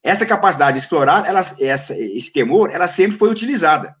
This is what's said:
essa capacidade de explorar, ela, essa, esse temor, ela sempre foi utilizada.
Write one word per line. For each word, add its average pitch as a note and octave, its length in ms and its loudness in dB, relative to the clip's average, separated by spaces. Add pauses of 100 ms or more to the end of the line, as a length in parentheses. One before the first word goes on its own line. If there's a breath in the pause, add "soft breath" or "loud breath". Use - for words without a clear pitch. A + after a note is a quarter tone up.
essa G3 220 0
capacidade D#3 520 2
de C3 60 -4
explorar, E3 440 2
ela, F#3+ 120 0
essa, - 600 -2
esse G#2+ 320 -6
temor, D3 380 2
ela F3+ 180 -2
sempre G3+ 300 0
foi G#3+ 120 2
utilizada. G#3 720 0